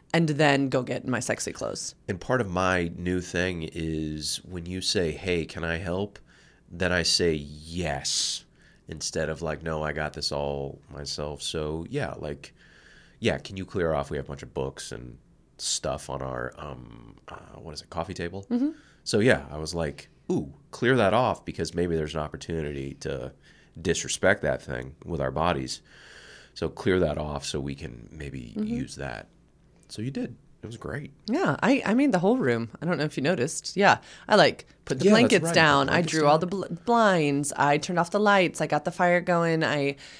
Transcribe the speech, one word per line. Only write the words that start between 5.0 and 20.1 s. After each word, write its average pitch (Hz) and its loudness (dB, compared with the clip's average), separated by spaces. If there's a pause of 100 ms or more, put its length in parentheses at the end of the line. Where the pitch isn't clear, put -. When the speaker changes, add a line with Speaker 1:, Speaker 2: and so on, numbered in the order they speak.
Speaker 2:
"Hey, 87 -2
can 82 -8
I 82 -2
help?" 92 -4 (520)
then 87 -2
I 87 2
say, 82 2
"Yes," 76 -4 (440)
instead 80 -4
of, 80 -8
like, 78 -6
"No, 80 -4
I 76 -2
got 76 -4
this - -6
all 71 -4 (120)
myself." 73 -8
So, 80 -4
yeah, 120 -6
like, 73 -10 (680)
"Yeah, 92 0
can 98 -12
you 95 -8
clear 85 -2
off? 71 -2
We 73 -4
have 67 -8
a - -16
bunch 69 -10
of 64 -16
books - -6
and 58 -12 (400)
stuff - -4
on 67 -6
our, 64 -6
um, 60 -16 (120)
uh, - -14 (200)
what 76 -14
is 73 -12
it, - -20
coffee 85 -6
table?" 90 -8
Speaker 1:
Mm-hmm. 247 2 (320)
Speaker 2:
So, - 2
yeah, 101 4
I 69 -10
was 78 -6
like, 80 -4 (220)